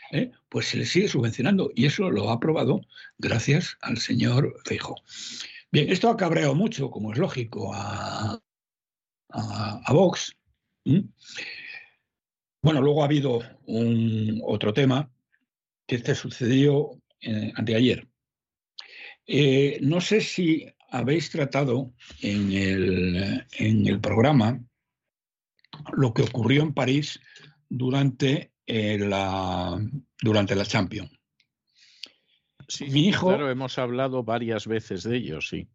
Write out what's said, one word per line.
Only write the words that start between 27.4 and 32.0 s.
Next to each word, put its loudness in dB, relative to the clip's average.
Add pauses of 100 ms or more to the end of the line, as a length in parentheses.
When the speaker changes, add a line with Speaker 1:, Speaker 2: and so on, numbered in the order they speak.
Speaker 1:
durante, 0 (140)
eh, -2
la, -2 (440)
durante 2
la 0
Champions. -4 (1600)